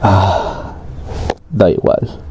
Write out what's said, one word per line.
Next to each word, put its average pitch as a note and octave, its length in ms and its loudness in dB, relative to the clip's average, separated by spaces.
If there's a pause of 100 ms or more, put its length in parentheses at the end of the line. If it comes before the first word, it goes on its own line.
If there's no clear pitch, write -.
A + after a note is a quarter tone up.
Ah, - 720 0 (760)
da G#2+ 200 4
igual. - 600 0